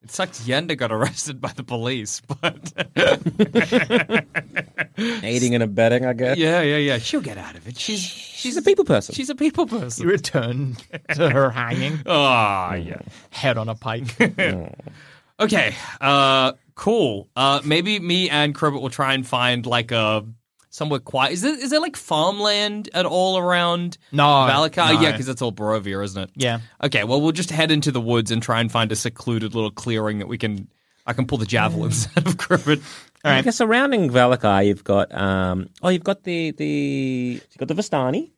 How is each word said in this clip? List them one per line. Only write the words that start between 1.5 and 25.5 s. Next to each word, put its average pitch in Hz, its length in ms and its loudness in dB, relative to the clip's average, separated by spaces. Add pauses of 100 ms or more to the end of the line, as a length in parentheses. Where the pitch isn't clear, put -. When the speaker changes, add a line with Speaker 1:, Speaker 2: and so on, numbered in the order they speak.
Speaker 1:
the 135 100 -12
police, 120 580 -6 (200)
but - 320 -6 (220)
<laughs> 220 1300 2 (1000)
Speaker 2:
Aiding 120 320 0
and 117 80 4
abetting, 113 420 2
I 123 80 0
guess. 127 240 0
Speaker 1:
Yeah, 165 240 2
yeah, 147 160 2
yeah. 143 220 2
She'll 254 220 -4
get 135 160 -10
out 85 180 -14
of 87 120 -18
it. 127 100 -14
She's, 214 240 -6
she's - 540 -10
Speaker 2:
a 349 60 -2
people 392 240 4
person. - 300 2
Speaker 1:
She's 262 140 -6
a 285 60 -4
people 294 300 0
person. 196 400 -6
Speaker 3:
You 175 60 4
return 131 680 -2 (380)
to 151 140 2
her 131 200 4
hanging. 127 540 -4
Speaker 1:
<laughs> - 20 -10
Ah, 107 720 2
yeah. 87 240 -8 (320)
Speaker 3:
Head 123 260 0
on 113 120 -4
a 107 60 -6
pike. 117 440 -8
Speaker 1:
<laughs> 156 560 -2 (600)
Okay. 165 380 2 (240)
Uh, 135 540 4 (220)
cool. 160 600 0
Uh, 139 300 2
maybe 175 340 0
me 175 300 0
and 147 260 0
Cribbit 143 260 -2
will 131 80 -6
try 135 260 0
and 127 120 -4
find, 123 380 0
like, 120 260 -2
a 110 320 0 (460)
somewhere 147 320 -4
quiet. 135 320 -2
Is 180 80 -4
there, 285 120 0
is 262 180 -4
there, 302 100 2
like, 339 160 -6
farmland 208 960 0
at 180 120 0
all 185 320 0
around 175 600 0 (160)
Speaker 3:
No, 143 100 4
Speaker 1:
Valakai? 147 680 4
Speaker 3:
no. 156 80 4
Speaker 1:
Yeah, 156 100 4
'cause 117 140 -4
that's 131 160 -6
all 120 100 -2